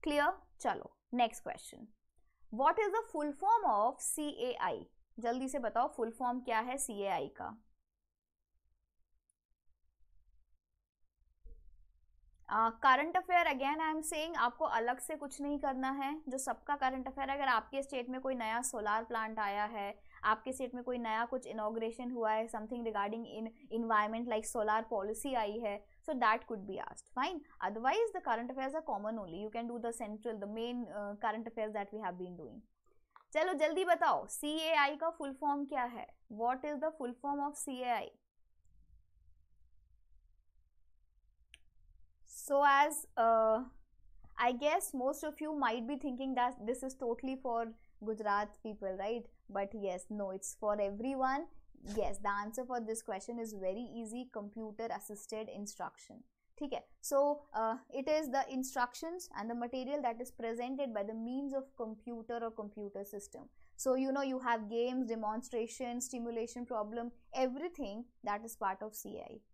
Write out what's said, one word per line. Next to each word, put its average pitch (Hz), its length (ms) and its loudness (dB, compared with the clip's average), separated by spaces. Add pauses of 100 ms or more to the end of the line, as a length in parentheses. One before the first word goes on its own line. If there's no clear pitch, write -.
clear? 294 240 4 (280)
चलो, - 360 -2 (180)
next 233 260 2
question। - 400 -10 (720)
What 294 240 6
is 415 140 4
the 440 100 2 (120)
full 294 180 0
form 415 380 4
of 220 280 4
C 302 300 -2 (160)
A 180 280 0
I? 120 120 -4 (340)
जल्दी 247 300 0
से 277 100 -2
बताओ, 240 300 2
फुल 226 220 -2
फॉर्म 247 300 -2
क्या 226 200 0
है 247 160 -4
सीएआई 196 520 -2
का? - 340 -10 (4000)
अ, 226 220 6
करंट 269 460 6
अफेयर, 359 300 6
again 285 340 2
I 311 160 0
am 311 160 -2
saying, 320 240 -2
आपको 247 280 2
अलग 233 340 2
से 311 180 -6
कुछ 285 240 -8
नहीं 285 180 0
करना 269 320 0
है। 277 380 -2
जो 262 100 -2
सबका 262 380 -2
करंट 262 300 0
अफेयर, 269 220 -4
अगर 277 200 0
आपके 254 340 2
स्टेट 254 260 -4
में 254 120 -4
कोई 269 140 0
नया 233 280 0
सोलर 220 420 0
प्लांट 220 340 -2
आया 208 260 0
है, 202 340 -4 (260)
आपके 220 280 2
स्टेट 254 220 -4
में 247 100 -6
कोई 247 140 -2
नया 226 260 2
कुछ 247 220 -4
इनॉग्रेशन 226 640 -2
हुआ 226 220 2
है, 226 160 2
something 226 320 -6
regarding 220 460 -2 (120)
in 220 100 -4 (320)
environment 226 520 4
like 220 140 0 (100)
solar 214 260 4 (100)
policy 220 420 -2
आई 214 240 0
है, 202 360 -4 (120)
So 311 140 0
that 226 260 4
could 202 220 -6
be 196 100 -4
asked. - 360 -10
Fine. 302 260 0 (260)
Otherwise, 269 480 2
the 370 60 -2
current 240 300 0
affairs 269 240 -2
are 311 80 -2
common 220 360 -2
only. 180 220 -8
You 214 100 -6
can 233 160 -6
do 240 160 -6
the 233 100 -2
central, 220 460 -6
the 202 80 -4
main, 233 480 -4
uh, 208 280 -4
current 220 240 -2
affairs 220 260 -4
that 202 200 -2
we 214 80 -6
have 180 180 -4
been 180 180 -8
doing. 160 240 -14 (760)
चलो 330 260 2
जल्दी 320 240 4
बताओ, 330 460 4
सीएआई 302 640 2
का 320 120 0 (100)
फुल 277 220 -4
फॉर्म 285 300 2
क्या 262 140 0 (100)
है? - 120 -10 (340)
What 262 320 2
is 294 100 -2
the 311 160 2
full 247 240 -4
form 285 240 0
of 294 100 -4
C 254 280 -6
A 247 100 2
I? - 160 -2 (4000)
So - 400 4
as, 285 340 8 (160)
uh, 226 480 8 (720)
I 240 160 4
guess 294 400 2
most 277 320 0
of 302 160 -4
you 302 240 -2
might 233 240 2
be 285 80 -2
thinking 262 380 -2
that 247 320 0
this 254 160 -2
is 262 120 -6
totally 262 480 -2
for 233 240 0 (380)
Gujarat 208 580 0
people, 202 380 -4
right? 226 260 -2 (220)
But 196 260 -2
yes, 196 360 -4
no, 202 200 -4
it's - 300 -8
for 208 200 2
everyone. 262 640 2 (400)
Yes, 202 320 0
the 202 120 2
answer 214 340 -2
for 247 160 -2
this 220 220 -4
question 226 360 -6
is 226 140 -4
very 196 300 -2 (200)
easy, 240 300 -8
computer 214 540 -8
assisted 214 680 -8
instruction। - 680 -10 (360)
ठीक 277 140 -4
है, - 80 -4 (220)
so, 277 180 4 (400)
uh, 226 160 2 (240)
it 269 80 -2
is 311 260 2
the 269 80 4 (140)
instructions 262 720 -4 (100)
and 220 120 -4
the 233 40 -2
material 254 480 -4
that 233 220 -2
is 254 60 -12 (100)
presented 240 540 -2
by 202 80 0
the 214 120 -4
means 254 380 -4
of 269 120 -2 (120)
computer 226 640 -6
or 226 80 -2
computer 208 540 -8
system। - 440 -12 (280)
So, 262 180 4
you 269 180 2
know, 277 100 2
you 262 160 0
have 233 320 0
games, 247 380 2
demonstration, 226 920 -2
stimulation 233 640 -4
problem, 233 460 -2 (240)
everything 262 720 -2 (200)
that 208 200 -2
is 226 120 -10
part 196 260 0
of 214 120 -8
C - 260 -8
I। - 200 -14 (140)